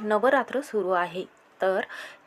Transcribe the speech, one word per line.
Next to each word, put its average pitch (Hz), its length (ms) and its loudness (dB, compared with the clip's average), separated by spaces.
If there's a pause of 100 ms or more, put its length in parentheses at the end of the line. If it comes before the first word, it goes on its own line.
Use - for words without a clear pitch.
नवरात्र 233 600 2
सुरू 202 300 -2
आहे. 180 340 0 (360)
तर 190 200 2 (460)